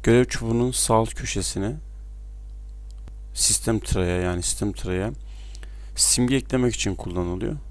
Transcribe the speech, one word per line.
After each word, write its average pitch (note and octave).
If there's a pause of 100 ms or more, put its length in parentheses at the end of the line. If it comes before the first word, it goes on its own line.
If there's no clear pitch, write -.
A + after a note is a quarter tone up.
görev A#2+
çubuğunun A#2+
sağ -
alt A2+
köşesine G2+ (1600)
sistem -
tıraya, F2+
yani F2
sistem -
tıraya F#2 (840)
simge B2
eklemek B2
için F#2+
kullanılıyor. F2+ (140)